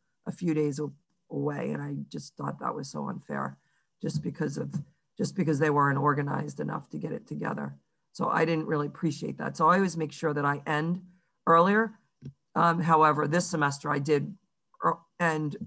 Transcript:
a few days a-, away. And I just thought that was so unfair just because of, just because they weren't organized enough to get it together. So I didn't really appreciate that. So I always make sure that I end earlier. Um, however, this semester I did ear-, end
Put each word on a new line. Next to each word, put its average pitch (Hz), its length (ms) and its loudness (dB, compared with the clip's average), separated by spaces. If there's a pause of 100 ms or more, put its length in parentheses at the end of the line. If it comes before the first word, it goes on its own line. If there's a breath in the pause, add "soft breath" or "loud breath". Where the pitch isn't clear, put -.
(260)
a 180 80 -6
few 170 200 -2
days 147 240 0
a-, 147 140 -6 (380)
away. 143 420 -4
And 147 100 -4
I 143 140 -6 (140)
just - 260 -12
thought 71 240 -6
that - 160 -4
was - 160 -8
so 73 160 -6
unfair - 500 -6 (440)
just 156 200 -4
because 143 360 -4
of, - 180 -6 (420)
just - 180 -2
because 156 240 0
they 156 100 4
weren't 139 300 4
organized 143 600 0
enough 147 300 -6
to - 80 -10
get - 160 -6
it - 140 -10
together. - 500 -6 (340)
So - 180 -4
I 165 140 2
didn't 160 240 0
really 147 200 -2
appreciate 143 500 -4
that. 151 180 -6
So 160 140 4
I 175 60 6
always 190 200 0
make 160 160 -4
sure 156 220 -2
that 143 120 -2
I 143 200 0
end 160 400 -2 (420 soft breath)
earlier. 196 500 6 (580)
Um, 170 260 4
however, 156 460 6
this 170 200 2
semester 147 420 -2
I 143 100 0
did 143 380 0 (460)
ear-, 165 160 2 (200)
end 156 460 0